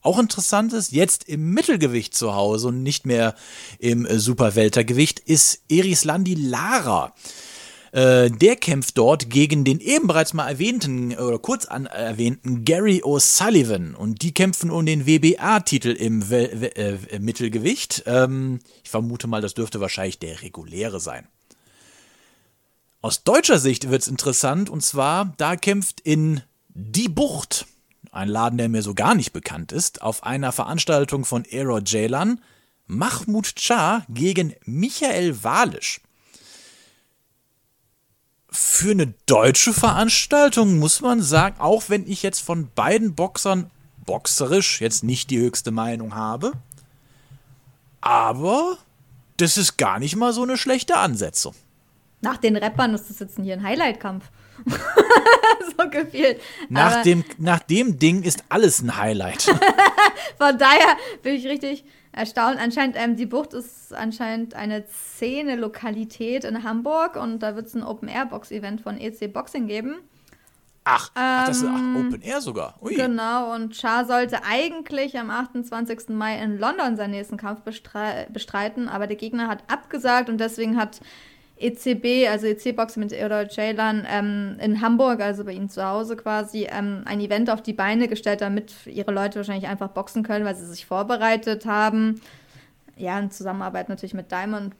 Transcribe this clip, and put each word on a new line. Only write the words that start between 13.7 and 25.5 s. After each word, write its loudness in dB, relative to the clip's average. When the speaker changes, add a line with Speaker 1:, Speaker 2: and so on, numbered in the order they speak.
Speaker 1:
Und -6
die -2
kämpfen 0
um 0
den 0
W-B-A-Titel 4
im 0
Wel-, 2
We-, -4
äh, -6
Mittelgewicht. -2
Ähm, 2
ich -20
vermute -4
mal, -2
das -4
dürfte -6
wahrscheinlich -4
der -12
reguläre -8
sein. -10
Aus -4
deutscher 6
Sicht 0
wird's 0
interessant, -2
und -6
zwar, 0
da 0